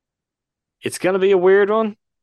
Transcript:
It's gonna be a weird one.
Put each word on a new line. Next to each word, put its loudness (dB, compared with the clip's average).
It's -10
gonna -4
be 0
a 2
weird 2
one. -4